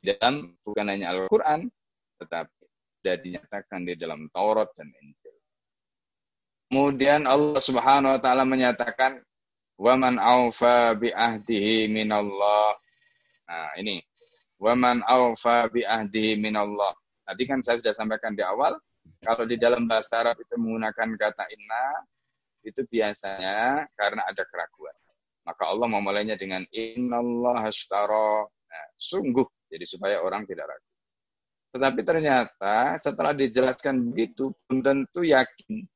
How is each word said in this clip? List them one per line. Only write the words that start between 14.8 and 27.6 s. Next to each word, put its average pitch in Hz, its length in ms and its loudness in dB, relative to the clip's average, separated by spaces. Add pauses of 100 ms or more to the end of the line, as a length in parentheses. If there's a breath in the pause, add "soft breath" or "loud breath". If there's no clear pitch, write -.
awfa 120 640 4
bi 117 160 -2
ahdihi 110 560 0
minallah." 104 560 -2 (300)
Tadi 98 200 -8
kan 135 160 -4
saya 120 220 -2
sudah 107 140 0
sampaikan 107 420 -6
di 101 60 -2
awal, 131 340 -2 (420)
kalau 117 280 -2
di 117 100 -2
dalam 120 300 2
bahasa 113 340 0
Arab 117 180 0
itu 120 200 -12
menggunakan 113 560 -4
kata 107 360 -2
inna, 110 340 -6 (800)
itu 113 200 -6
biasanya 107 1120 -2
karena 104 320 -2
ada 98 160 -6
keraguan. 82 480 -10 (560)
Maka 85 240 -4
Allah 117 160 0
memulainya 104 480 -2
dengan, 92 320 -8
"Innallaha 120 1040 -4